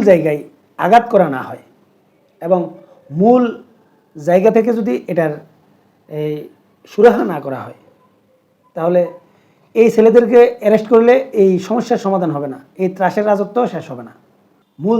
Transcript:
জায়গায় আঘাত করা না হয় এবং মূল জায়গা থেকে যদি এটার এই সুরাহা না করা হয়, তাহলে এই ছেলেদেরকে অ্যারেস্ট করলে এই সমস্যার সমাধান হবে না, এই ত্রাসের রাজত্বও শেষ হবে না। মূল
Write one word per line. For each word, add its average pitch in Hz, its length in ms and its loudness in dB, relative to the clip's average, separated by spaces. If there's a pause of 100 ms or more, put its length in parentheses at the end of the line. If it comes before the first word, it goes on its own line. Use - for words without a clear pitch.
জায়গায় 156 320 2 (460)
আঘাত 233 260 4
করা 190 140 2 (100)
না 127 120 -8
হয় - 140 -16 (840)
এবং 180 140 2 (600)
মূল 240 220 4 (840)
জায়গা 185 280 2
থেকে 226 220 0
যদি 233 160 -4 (180)
এটার 160 200 -2 (880)
এই 151 140 -6 (580)
সুরাহা 214 300 2 (100)
না 156 120 -8
করা 131 200 -8
হয়, - 140 -20 (960)
তাহলে 175 240 0 (800)
এই 233 140 4
ছেলেদেরকে 226 460 4 (200)
অ্যারেস্ট 214 320 0
করলে 233 220 4 (280)
এই 190 80 4 (180)
সমস্যার 226 380 -4
সমাধান 185 300 -2
হবে 143 180 -8
না, 135 40 -18 (240)
এই 190 140 -2
ত্রাসের 196 340 -2
রাজত্বও 202 440 -2
শেষ 160 180 -10
হবে 123 160 -16
না। - 60 -20 (680)
মূল 226 160 0